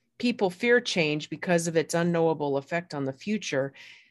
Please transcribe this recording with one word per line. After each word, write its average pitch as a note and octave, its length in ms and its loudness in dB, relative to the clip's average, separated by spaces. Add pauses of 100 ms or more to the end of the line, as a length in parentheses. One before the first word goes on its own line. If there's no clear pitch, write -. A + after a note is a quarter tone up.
(180)
People A#3+ 320 0
fear A#3+ 320 2
change D3+ 480 0
because E3+ 380 0
of E3 100 0
its D#3 160 0
unknowable E3 640 2
effect E3+ 380 -6
on C#3 100 -4
the C3+ 80 -4
future. D3+ 580 -4 (400)